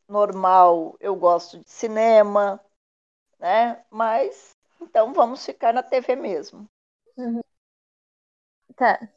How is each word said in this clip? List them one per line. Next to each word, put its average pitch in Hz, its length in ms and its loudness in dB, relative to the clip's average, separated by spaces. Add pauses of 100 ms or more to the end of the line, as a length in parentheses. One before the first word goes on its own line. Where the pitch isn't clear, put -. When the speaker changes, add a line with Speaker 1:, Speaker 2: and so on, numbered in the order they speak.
Speaker 1:
normal, 185 920 2
eu 196 160 -6
gosto 175 420 0
de 160 120 -20
cinema, 214 920 2 (760)
né? 220 520 -2
Mas, 226 600 -6 (280)
então, 247 360 -2
vamos 254 300 -2
ficar - 280 -4
na 254 100 -4
T 254 200 -4
V 254 140 -4
mesmo. 202 500 -10 (500)
Speaker 2:
Uhum. 233 240 -8 (1400)
Tá, 226 240 0 (160)